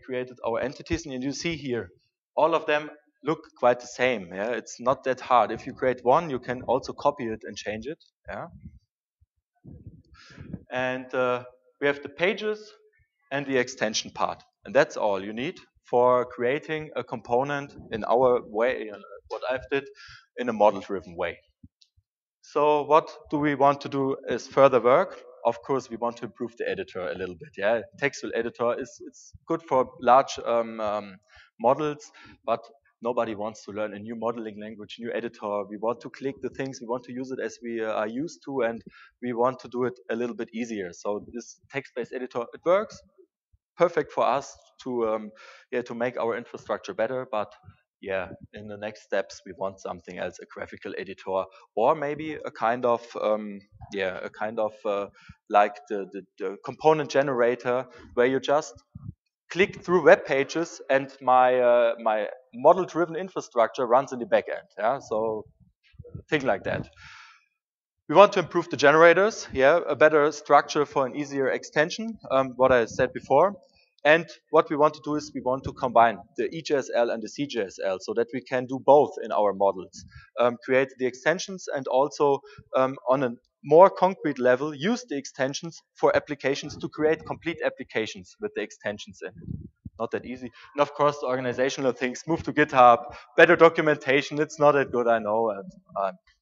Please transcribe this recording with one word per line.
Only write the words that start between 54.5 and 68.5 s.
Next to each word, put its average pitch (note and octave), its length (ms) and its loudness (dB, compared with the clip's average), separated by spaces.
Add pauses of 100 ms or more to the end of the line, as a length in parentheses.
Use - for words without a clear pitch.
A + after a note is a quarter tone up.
of, G#2+ 140 -2 (120)
uh, G2+ 220 -2 (420)
like G#2 260 4 (140)
the, G2 240 -4
the, G2 80 -10 (180)
the G2 240 -8
component D3 460 0
generator, B2 760 0 (280)
where A#2+ 140 4
you C3+ 120 0
just D3 340 -2 (800)
click G3+ 320 0
through F3 200 2
web F#3+ 220 10
pages D3 640 -2
and C3+ 320 0
my, B2+ 380 6
uh, A#2+ 420 4
my A2 260 0 (260)
model-driven E3 640 2
infrastructure C3+ 720 -2
runs C3 240 2
in B2+ 80 -8
the A2+ 60 -6
back G2+ 240 2
end. - 180 -8 (100)
Yeah, A2+ 220 -2
so G#2+ 460 -4 (840)
things D3 140 0
like G#2+ 200 -2
that. G2 240 -6 (1200)
We D3 80 0
want G3+ 180 10
to F#3+ 60 0
improve E3+ 300 -2